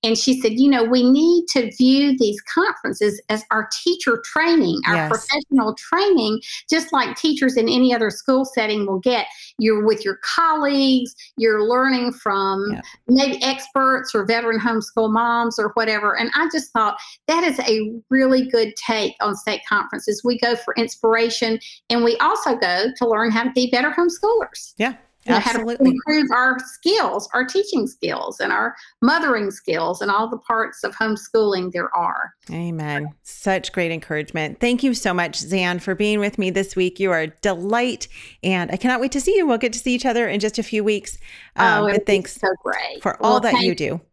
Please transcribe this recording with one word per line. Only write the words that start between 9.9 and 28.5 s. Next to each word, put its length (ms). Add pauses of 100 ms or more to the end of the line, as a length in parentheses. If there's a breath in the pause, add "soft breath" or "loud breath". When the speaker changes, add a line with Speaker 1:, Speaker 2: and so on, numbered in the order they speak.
Speaker 1:
your 180
colleagues, 960 (220 loud breath)
you're 280
learning 460
from 500 (120)
Speaker 2:
Yep. 120 (220 loud breath)
Speaker 1:
maybe 360
experts 680
or 120
veteran 340
homeschool 540
moms 440
or 180
whatever." 420
And 180
I 160
just 220
thought 240 (320 loud breath)
that 160
is 160
a 320 (160)
really 400
good 260
take 460
on 160
state 320
conferences. 400 (140)
We 160
go 160
for 200
inspiration, 840 (320 loud breath)
and 120
we 140
also 380
go 300 (120)
to 100
learn 220
how 140
to 80
be 180
better 220
homeschoolers. 840
Speaker 2:
Yeah, 160 (340)
Speaker 1:
You 60
know, 60
how 120
to 80
Speaker 2:
absolutely. 320
Speaker 1:
improve 400
our 340
skills, 720
our 100
teaching 400
skills, 540
and 120